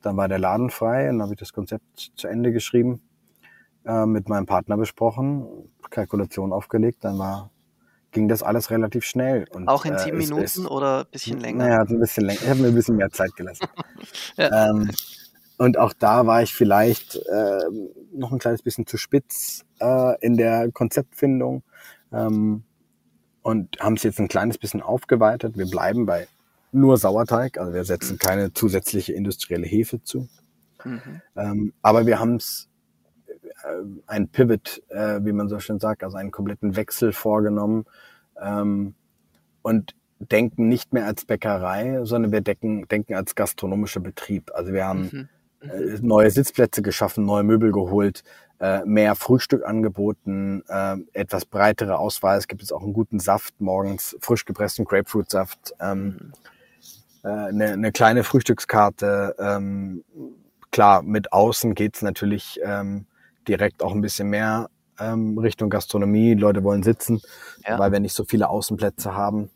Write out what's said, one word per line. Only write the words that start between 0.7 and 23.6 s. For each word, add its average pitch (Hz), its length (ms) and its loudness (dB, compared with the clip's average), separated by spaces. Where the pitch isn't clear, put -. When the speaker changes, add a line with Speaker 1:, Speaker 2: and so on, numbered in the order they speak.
Speaker 1:
und 120 100 -2
dann 101 80 -4
hab 104 60 -6
ich 101 60 -12
das - 120 -16
Konzept - 640 -12
zu - 120 -12
Ende 117 260 0
geschrieben, 120 480 0
äh, 113 200 0
mit 107 240 0
meinem 101 160 -2
Partner 101 320 0
besprochen, 123 920 -4
Kalkulation 98 640 -4
aufgelegt, 110 500 -2
dann 98 160 -4
war, 98 320 -8
ging 107 180 2
das 110 140 2
alles 113 280 -2
relativ 113 320 0
schnell. 127 480 -2
Und, 92 160 -6
Speaker 2:
Auch 139 180 2
in 151 100 -4
Speaker 1:
äh, - 40 -2
Speaker 2:
sieben - 200 -2
Speaker 1:
es 160 100 -2
Speaker 2:
Minuten 147 160 -2
Speaker 1:
ist - 200 -6
Speaker 2:
oder 139 360 -2
ein 139 100 -12
bisschen 127 280 -8
länger? 120 260 -2
Speaker 1:
Naja, 117 140 6
hat 107 100 0
ein 117 100 0
bisschen 113 260 0
länger. 101 160 -2
Ich 123 80 -2
hab 135 80 4
mir 131 100 4
ein 120 80 6
bisschen 117 200 4
mehr 98 160 0
Zeit 92 240 -4
gelassen. 92 320 -8
Speaker 2:
<laughs> - 400 -16
Ja. 110 320 4
Speaker 1:
Ähm, 107 200 2
und 123 200 6
auch 117 160 4
da 113 320 4
war 113 160 6
ich 110 120 0
vielleicht, 107 640 2
äh, 101 420 0
noch 127 180 -6
ein 131 80 -2
kleines 117 220 -2
bisschen 117 260 -4
zu - 100 -10
spitz, - 680 -4
äh, 127 440 2
in 117 120 4
der 117 340 2
Konzeptfindung, 131 920 0
ähm, 107 500 0
und 110 380 -2